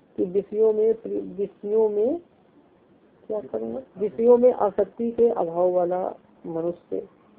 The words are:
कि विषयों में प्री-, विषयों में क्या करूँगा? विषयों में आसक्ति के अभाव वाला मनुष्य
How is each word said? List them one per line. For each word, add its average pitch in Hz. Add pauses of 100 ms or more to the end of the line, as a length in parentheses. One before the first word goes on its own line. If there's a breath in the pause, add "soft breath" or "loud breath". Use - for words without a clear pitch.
(160)
कि -
विषयों 208
में 220
प्री-, 202
विषयों 202
में 226 (1040)
क्या 214
करूँगा? 226 (180)
विषयों 226
में 247
आसक्ति 208
के 233
अभाव 175
वाला 180 (320)
मनुष्य 170 (300)